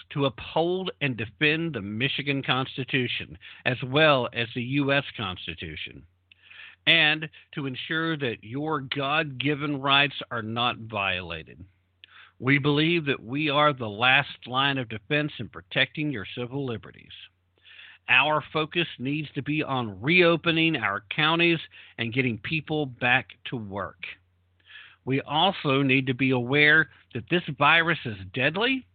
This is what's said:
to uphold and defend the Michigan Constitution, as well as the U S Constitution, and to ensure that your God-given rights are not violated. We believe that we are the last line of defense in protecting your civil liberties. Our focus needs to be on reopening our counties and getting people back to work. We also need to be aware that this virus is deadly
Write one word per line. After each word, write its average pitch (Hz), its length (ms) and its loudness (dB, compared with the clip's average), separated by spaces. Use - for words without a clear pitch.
to 139 160 0
uphold 180 760 -2
and 135 160 -2
defend 156 580 0
the 113 80 -6
Michigan 135 640 -2
Constitution, 127 920 -2
as 123 160 -2
well 135 520 4
as 117 200 -4
the 123 100 -4
U 135 280 0
S 139 140 0
Constitution, 85 920 -10
and 156 420 4
to 139 140 -4
ensure 160 500 -2
that 120 260 -4
your 143 380 -4
God-given 143 960 -2
rights 139 420 2
are 120 100 -4
not 117 380 -2
violated. 92 840 -6
We 135 180 4
believe 151 480 2
that 135 180 -2
we 143 240 -4
are 147 240 4
the 123 160 -6
last 123 600 2
line 135 320 0
of 117 100 -6
defense 147 500 -2
in 104 80 -8
protecting 143 640 -2
your 101 140 -6
civil 127 400 -8
liberties. - 480 -10
Our 139 320 4
focus 156 460 -2
needs 143 360 -4
to 135 100 -4
be 151 200 -2
on 113 380 -4
reopening 165 720 4
our 104 340 -2
counties 165 500 2
and 117 120 -2
getting 123 280 0
people 151 480 -4
back 127 580 0
to - 100 -10
work. 98 480 -8
We 131 160 0
also 151 600 2
need 131 240 4
to 131 60 2
be 131 180 2
aware 147 580 4
that 117 160 -8
this 170 140 0
virus 160 480 4
is 107 120 -6
deadly 202 600 0